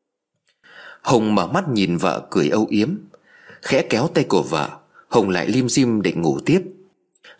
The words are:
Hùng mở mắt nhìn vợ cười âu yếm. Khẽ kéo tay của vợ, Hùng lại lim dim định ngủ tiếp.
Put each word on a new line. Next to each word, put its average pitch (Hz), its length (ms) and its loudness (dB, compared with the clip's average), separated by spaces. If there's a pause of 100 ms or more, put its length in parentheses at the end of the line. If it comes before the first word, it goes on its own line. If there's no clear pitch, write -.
(1040)
Hùng 110 320 2
mở 90 120 2
mắt 175 220 -2
nhìn 92 280 0
vợ 80 340 -2
cười 78 180 2
âu 110 220 2
yếm. 113 240 0 (680)
Khẽ 139 280 0
kéo 127 240 0
tay 151 100 2
của 90 180 0
vợ, 73 280 -4 (380)
Hùng 101 220 2
lại 87 180 0
lim 123 200 0
dim 120 340 0
định 85 200 -2
ngủ 76 240 0
tiếp. 180 160 2 (760)